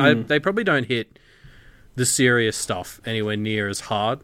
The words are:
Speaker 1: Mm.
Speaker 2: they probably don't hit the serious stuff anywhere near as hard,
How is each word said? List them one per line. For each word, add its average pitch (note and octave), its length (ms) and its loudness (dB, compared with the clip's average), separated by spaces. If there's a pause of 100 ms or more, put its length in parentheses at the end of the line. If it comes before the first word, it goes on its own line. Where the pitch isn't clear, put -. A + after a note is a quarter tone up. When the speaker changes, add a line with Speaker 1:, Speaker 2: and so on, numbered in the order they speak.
(140)
Speaker 1:
Mm. A2+ 140 -2
Speaker 2:
they D3+ 120 2
probably G3 240 -2
don't D3 240 2
hit A#2 320 -6 (760)
the B2+ 100 0
serious A#2+ 520 4
stuff - 480 -8
anywhere G#2+ 300 -2
near G#2+ 320 -2
as G2+ 140 -6
hard, A2 420 -2